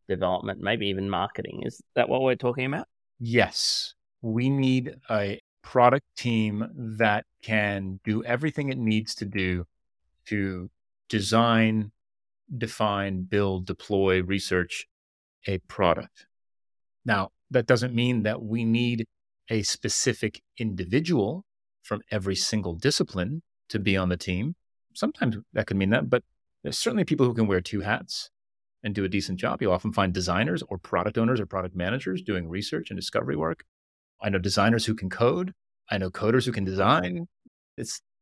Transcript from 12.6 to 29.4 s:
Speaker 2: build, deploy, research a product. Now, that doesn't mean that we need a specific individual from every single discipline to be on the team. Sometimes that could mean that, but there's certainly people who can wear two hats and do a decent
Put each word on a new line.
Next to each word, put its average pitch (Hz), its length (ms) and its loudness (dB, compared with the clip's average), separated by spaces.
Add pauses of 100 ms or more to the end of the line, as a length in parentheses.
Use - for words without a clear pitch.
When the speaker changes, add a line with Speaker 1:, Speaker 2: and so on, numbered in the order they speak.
Speaker 2:
build, 95 420 0
deploy, 92 560 2
research 92 640 0 (600)
a 98 120 -2
product. - 680 0 (800)
Now, 101 260 0 (200)
that 123 160 2
doesn't 123 280 2
mean 120 280 2
that 110 200 0
we 113 220 -2
need 117 400 2 (460)
a 110 120 2
specific - 800 -2 (160)
individual 117 880 0 (380)
from 104 180 -4 (100)
every 98 260 -2
single 98 380 -2
discipline 127 680 -2 (260)
to 110 100 -4
be 98 180 2
on 92 120 2
the 90 80 0
team. 98 380 -4 (400)
Sometimes - 420 -2 (160)
that 107 140 -2
could - 100 -2
mean 98 140 2
that, 131 180 2
but 123 140 2 (400)
there's - 160 -4
certainly 220 260 0
people 143 220 2
who 120 80 2
can 110 140 2
wear 92 120 4
two 101 200 -4
hats 110 500 -4 (540)
and 104 100 -2
do 101 100 0
a 95 40 0
decent 95 320 -2